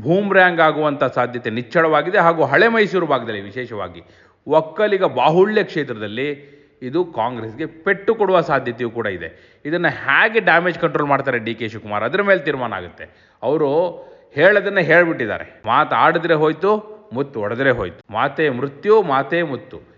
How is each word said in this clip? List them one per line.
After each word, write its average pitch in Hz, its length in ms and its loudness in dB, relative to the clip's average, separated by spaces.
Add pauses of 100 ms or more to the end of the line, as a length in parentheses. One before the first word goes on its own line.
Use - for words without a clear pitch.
ಬೂಮ್‌ರ್ಯಾಂಗ್ 185 600 4
ಆಗುವಂತ 147 420 2
ಸಾಧ್ಯತೆ 123 460 -2
ನಿಚ್ಚಳವಾಗಿದೆ. 156 680 0
ಹಾಗೂ 165 260 4
ಹಳೆ 143 240 4
ಮೈಸೂರು 196 400 0
ಭಾಗದಲ್ಲಿ 113 340 -2
ವಿಶೇಷವಾಗಿ 101 600 -10 (460)
ಒಕ್ಕಲಿಗ 185 560 0
ಬಾಹುಳ್ಯ 170 600 4
ಕ್ಷೇತ್ರದಲ್ಲಿ 131 920 -8 (260)
ಇದು 143 240 -2
ಕಾಂಗ್ರೆಸ್ಗೆ 120 600 -6
ಪೆಟ್ಟು 196 500 -2
ಕೊಡುವ 190 260 2
ಸಾಧ್ಯತೆಯೂ 123 480 -2
ಕೂಡ 110 180 -6
ಇದೆ. 82 580 -12
ಇದನ್ನ 170 220 -2
ಹೇಗೆ 165 520 0
ಡ್ಯಾಮೇಜ್ 175 400 2
ಕಂಟ್ರೋಲ್ 151 300 -2
ಮಾಡ್ತಾರೆ 135 300 0
ಡಿ 113 160 -6
ಕೆ 113 120 -8
ಶಿವಕುಮಾರ್, 104 360 -8
ಅದ್ರ 156 180 -2
ಮೇಲೆ 196 180 2
ತೀರ್ಮಾನ 135 340 -4
ಆಗುತ್ತೆ. 87 580 -14 (120)
ಅವರು 151 480 0 (420)
ಹೇಳೋದನ್ನೇ 196 480 2
ಹೇಳ್ಬಿಟ್ಟಿದ್ದಾರೆ, 139 840 0
"ಮಾತಾಡಿದ್ರೆ 143 680 2
ಹೋಯ್ತು, 160 680 0 (140)
ಮುತ್ತು 127 280 -6
ಒಡೆದ್ರೆ 117 300 0
ಹೋಯ್ತು, 101 420 -6
ಮಾತೇ 143 360 0
ಮೃತ್ಯು, 139 520 0
ಮಾತೇ 139 400 0
ಮುತ್ತು." 139 400 -8 (160)